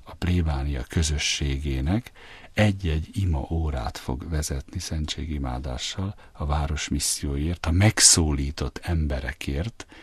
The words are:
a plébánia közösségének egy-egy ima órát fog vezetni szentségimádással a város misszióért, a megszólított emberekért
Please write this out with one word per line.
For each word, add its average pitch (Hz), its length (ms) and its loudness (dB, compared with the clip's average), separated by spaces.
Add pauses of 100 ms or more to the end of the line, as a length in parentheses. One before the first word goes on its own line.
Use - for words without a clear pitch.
a - 100 -18
plébánia 73 680 0
közösségének 73 1300 0 (420)
egy-egy 95 600 2
ima 87 360 0
órát 73 480 -2
fog - 320 -6
vezetni 76 500 -4
szentségimádással 73 1400 -4 (160)
a - 140 -6
város 76 420 0
misszióért, 76 760 -2
a 82 60 2
megszólított 76 1040 4
emberekért 76 1120 -2 (160)